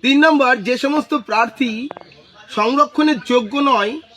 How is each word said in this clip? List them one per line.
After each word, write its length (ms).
তিন 240
নম্বর 380
যে 140
সমস্ত 360
প্রার্থী 760
সংরক্ষণের 680
যোগ্য 380
নয় 420